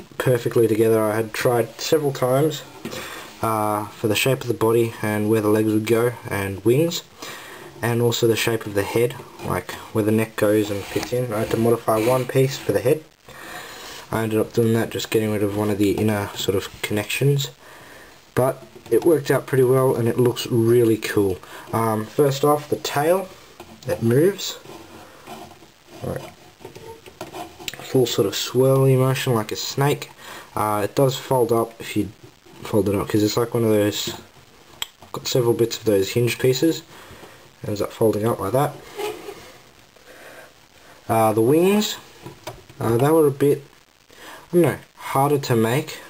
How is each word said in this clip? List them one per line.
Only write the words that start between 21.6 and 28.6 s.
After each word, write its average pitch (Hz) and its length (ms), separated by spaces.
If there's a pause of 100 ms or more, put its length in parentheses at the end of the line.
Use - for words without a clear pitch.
Um, 110 320
first 139 360
off, 147 280
the 104 60
tail, 175 520 (580)
it - 160
moves. 151 540 (1500)
Right. - 220 (1600)
Full 127 260
sort 113 200
of 95 60
swirly 135 640